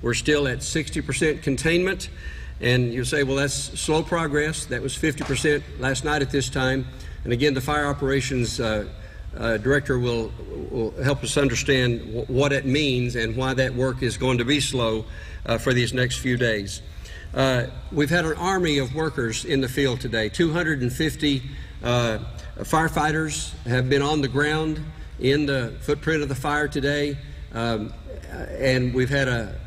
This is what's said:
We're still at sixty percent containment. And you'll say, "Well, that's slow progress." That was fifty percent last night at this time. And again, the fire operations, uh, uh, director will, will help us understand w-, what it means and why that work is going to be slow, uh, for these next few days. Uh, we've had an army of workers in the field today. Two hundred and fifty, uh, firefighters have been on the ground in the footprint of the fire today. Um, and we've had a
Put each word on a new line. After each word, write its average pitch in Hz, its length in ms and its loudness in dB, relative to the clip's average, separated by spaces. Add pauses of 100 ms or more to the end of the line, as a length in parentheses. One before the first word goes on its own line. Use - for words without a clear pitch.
We're 120 100 0
still 147 340 2
at 123 140 -2
sixty - 400 -4
percent 147 400 0
containment. 170 680 0 (500)
And 123 340 2
you'll 123 120 -2
say, 143 180 2
"Well, 135 140 2
that's 139 180 2
slow - 480 0
progress." 151 640 0
That 123 180 -4
was 135 100 -4
fifty 151 300 0
percent 147 400 2 (160)
last 131 260 0
night 151 160 2
at 127 80 0
this 135 180 0
time. 131 380 0 (380)
And 120 100 0
again, 135 220 4
the 135 60 0
fire 147 260 0
operations, 135 720 0
uh, 107 260 0 (500)
uh, 113 220 0
director 135 400 2
will, 117 340 0 (380)
will 113 220 -2 (100)
help 135 220 2
us 113 120 -2
understand 127 680 2
w-, 110 260 -6
what 139 260 2
it 131 140 0
means 127 480 0
and 113 200 -2
why 131 200 0
that 127 180 2
work 131 300 0
is 117 140 0
going 127 200 2
to 120 80 2
be 143 140 2
slow, 113 460 0 (420)
uh, 113 100 0
for 127 160 2
these 123 180 2
next 127 260 0
few 123 200 0
days. 110 460 -2 (500)
Uh, 131 320 2 (280)
we've 147 160 2
had 165 160 4
an 160 80 0
army 175 440 2
of 127 160 0
workers 135 520 -2
in 139 160 2
the 127 80 0
field 127 320 2
today. 110 280 0
Two 165 240 2
hundred 156 300 0
and 123 100 0
fifty, 147 480 0 (400)
uh, 117 380 2 (400)
firefighters 156 920 0 (100)
have 127 260 2
been 143 140 6
on 147 180 2
the 139 60 0
ground 151 580 2 (340)
in 143 280 4
the 123 320 0
footprint 147 420 0
of 139 80 -2
the 135 60 -2
fire 147 320 0
today. 143 500 0 (360)
Um, 113 400 -2 (380)
and 123 640 0
we've 127 160 4
had 139 180 4
a 113 280 -2 (120)